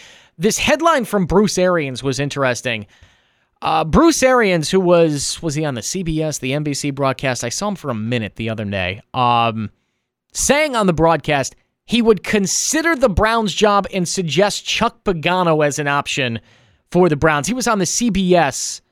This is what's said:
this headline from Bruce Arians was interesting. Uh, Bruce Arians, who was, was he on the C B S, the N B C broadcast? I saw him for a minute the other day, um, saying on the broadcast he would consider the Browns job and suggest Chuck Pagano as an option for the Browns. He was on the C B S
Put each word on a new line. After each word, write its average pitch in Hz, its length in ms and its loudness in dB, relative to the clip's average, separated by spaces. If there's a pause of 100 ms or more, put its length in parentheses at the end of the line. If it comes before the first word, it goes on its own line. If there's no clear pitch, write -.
(360)
this 190 220 0
headline 302 460 2
from 190 220 -2
Bruce 190 300 2
Arians 160 460 0
was 135 180 -2
interesting. 127 640 -2 (720)
Uh, 160 240 0
Bruce 262 380 4
Arians, 220 480 2
who 190 80 2
was, 170 640 2
was 156 140 -4
he 156 80 -2
on 143 100 -4
the 110 80 -6
C 190 200 -6
B 160 200 -4
S, 156 160 -4
the 131 140 -4
N 151 100 -2
B 147 120 -2
C 143 160 -4
broadcast? 135 520 -2
I 120 60 -4
saw 196 200 -4
him 208 60 -4
for 147 160 -8
a 120 40 -4
minute 110 420 -4
the 113 140 -4
other 110 140 -6
day, 95 360 -4 (140)
um, 117 560 0 (640)
saying 285 440 0
on 214 100 2
the 185 60 4
broadcast 151 640 0 (300)
he 233 160 2
would 220 200 2
consider 302 720 0
the 262 140 2
Browns 214 460 0
job 202 380 2
and 180 140 -2
suggest 175 580 -2
Chuck - 400 -2
Pagano 170 600 0
as 139 120 -2
an 147 100 -4
option 139 500 -2 (540)
for 180 160 4
the 156 80 2
Browns. 147 320 0
He 220 60 -2
was 254 120 -4
on 226 120 2
the 180 80 0
C 240 240 -2
B 180 260 2
S - 440 0 (120)